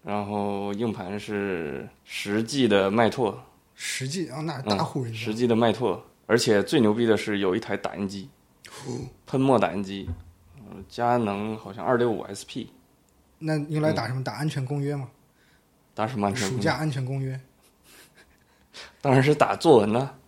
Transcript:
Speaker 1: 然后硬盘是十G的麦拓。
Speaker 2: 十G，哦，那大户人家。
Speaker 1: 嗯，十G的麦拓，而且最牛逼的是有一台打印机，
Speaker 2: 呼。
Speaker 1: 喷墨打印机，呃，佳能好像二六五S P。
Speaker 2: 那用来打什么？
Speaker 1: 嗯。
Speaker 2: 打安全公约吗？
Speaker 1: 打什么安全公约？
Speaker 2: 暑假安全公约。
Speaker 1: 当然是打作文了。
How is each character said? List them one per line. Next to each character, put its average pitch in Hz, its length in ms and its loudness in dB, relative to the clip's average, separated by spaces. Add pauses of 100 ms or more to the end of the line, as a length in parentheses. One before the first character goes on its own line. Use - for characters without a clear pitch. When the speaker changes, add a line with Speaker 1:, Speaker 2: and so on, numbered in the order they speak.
Speaker 1:
然 104 220 -4
后 101 500 -4
硬 110 180 -2
盘 98 260 -8
是 92 680 -6 (160)
十 104 380 -2
G 123 260 2
的 98 220 6
麦 110 200 4
拓。 107 320 -4 (320)
Speaker 2:
十 - 320 -6
G， 160 240 -6
哦， 147 120 -10
那 147 200 -6
大 104 220 0
户 139 180 -4
人 117 100 -6
家。 110 60 -10
Speaker 1:
嗯， - 20 -10
十 110 140 -4
G 120 120 0
的 117 100 4
麦 113 160 4
拓， 104 280 -2 (260)
而 117 120 4
且 104 240 4
最 139 180 2
牛 107 140 6
逼 120 100 2
的 110 120 6
是 101 220 -2
有 95 180 2
一 - 20 0
台 104 180 -4
打 - 200 -6
印 98 120 -4
机， 98 200 -10 (420)
Speaker 2:
呼。 123 300 -10 (260)
Speaker 1:
喷 131 140 -2
墨 135 180 4
打 87 140 2
印 101 100 -6
机， 95 260 -8 (500)
呃， 98 180 -18 (120)
佳 120 280 0
能 107 400 -2
好 101 160 -14
像 98 120 -10
二 123 120 4
六 120 120 2
五 104 140 -2
S - 240 -12
P。 - 240 -12 (680)
Speaker 2:
那 156 200 -2 (100)
用 156 140 -2
来 156 100 2
打 117 140 -2
什 127 80 -4
么？ 131 60 -4
Speaker 1:
嗯。 127 40 -6
Speaker 2:
打 113 100 -6
安 147 140 -4
全 135 160 -4
公 143 160 -4
约 143 140 -2
吗？ 135 140 -8 (840)
Speaker 1:
打 107 140 -2
什 123 120 -6
么 101 100 2
安 98 60 0
全 - 140 -2
公 131 80 -2
约？ - 0 -
Speaker 2:
暑 107 60 -2
假 - 140 2
安 156 140 -2
全 131 140 -4
公 135 160 -4
约。 131 200 -6 (1600)
Speaker 1:
当 135 120 2
然 131 100 8
是 147 120 6
打 101 220 2
作 139 240 8
文 104 120 2
了。 135 240 -2 (120)